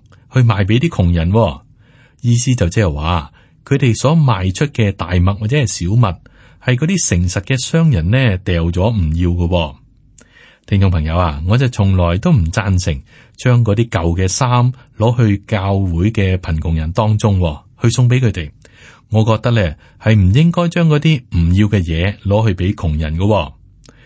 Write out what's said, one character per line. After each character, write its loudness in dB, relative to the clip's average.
去 2
賣 2
畀 2
啲 0
窮 0
人 0
喎。 0
意 2
思 0
就 0
即 -2
係 0
話， -4
佢 -2
哋 0
所 0
賣 0
出 -2
嘅 -2
大 -8
麥 2
或 -6
者 -2
係 0
小 -4
麥， 0
係 0
嗰 -2
啲 -2
誠 0
實 -4
嘅 -4
商 2
人 0
呢， 2
掉 -2
咗 0
唔 0
要 0
嘅 0
喎。 -2
聽 0
眾 2
朋 0
友 -2
啊， -2
我 2
就 0
從 0
來 0
都 0
唔 2
贊 0
成 -4
將 2
嗰 0
啲 0
舊 -2
嘅 0
衫 0
攞 0
去 0
教 -2
會 0
嘅 0
貧 -4
窮 -2
人 -4
當 0
中 0
喎， -2
去 2
送 2
畀 2
佢 0
哋。 -10
我 2
覺 0
得 -2
呢， 0
係 2
唔 4
應 4
該 -2
將 0
嗰 4
啲 2
唔 2
要 4
嘅 0
嘢 -2
攞 0
去 0
畀 -2
窮 -4
人 -4
嘅 -2
喎。 0